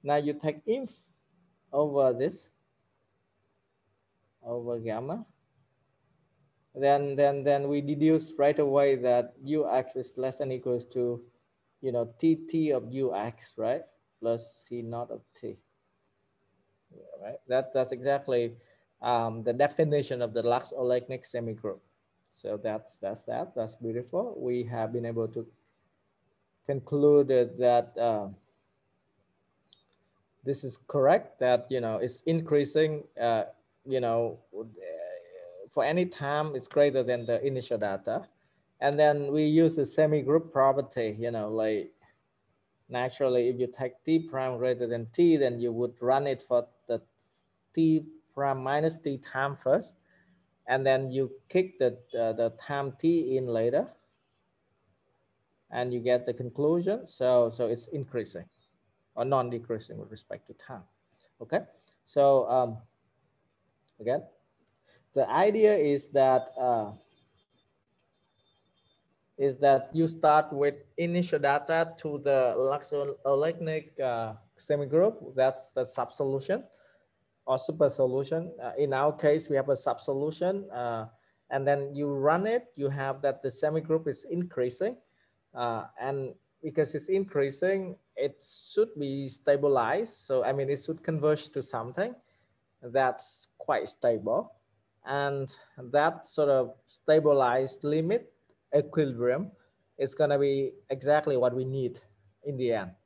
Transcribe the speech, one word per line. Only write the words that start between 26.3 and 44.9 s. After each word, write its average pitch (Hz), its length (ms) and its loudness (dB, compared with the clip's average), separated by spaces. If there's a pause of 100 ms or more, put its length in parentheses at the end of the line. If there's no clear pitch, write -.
conclude 143 640 4
that, 120 680 2
uh, 110 300 0 (2250)
this 135 200 -4
is 127 140 -10 (100)
correct, 143 520 2
that, 123 300 2
you 127 100 -2
know, 113 180 -4
it's 120 240 -4
increasing, 156 800 0 (160)
uh, 117 240 0 (420)
you 131 140 -2
know, 117 400 -2 (1300)
for 127 120 2
any 175 200 2
time 151 500 -2
it's 127 120 -8
greater 139 360 4
than 120 220 -2
the 117 220 -2
initial 127 300 -4
data. 101 500 -4 (540)
And 143 180 2
then 147 320 4
we 151 140 2
use 160 320 4
the 147 60 2
semigroup 151 680 2
property, 131 640 2
you 117 140 -4
know, 107 160 -4
like, 110 460 -2 (960)
naturally, 127 580 0
if 123 120 -2
you 123 80 0
take 127 260 -8 (100)
T 160 160 2
prime 131 380 -4
greater 123 280 0
than 117 280 -4